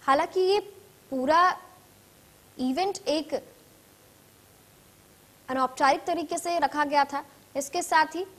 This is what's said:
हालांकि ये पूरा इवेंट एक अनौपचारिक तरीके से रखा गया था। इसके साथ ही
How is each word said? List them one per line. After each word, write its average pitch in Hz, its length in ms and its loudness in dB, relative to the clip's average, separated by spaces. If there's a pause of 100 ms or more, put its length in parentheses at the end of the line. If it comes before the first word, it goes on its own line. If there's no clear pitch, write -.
हालांकि 311 380 0
ये 381 180 2 (520)
पूरा 311 460 2 (1000)
इवेंट 294 420 -2
एक 302 340 -4 (2250)
अनौपचारिक 262 540 2
तरीके 339 340 -4
से 339 220 -2
रखा 294 260 0
गया 285 200 2
था। 285 180 -8 (320)
इसके 285 280 -4
साथ 311 320 2
ही 359 100 -4 (140)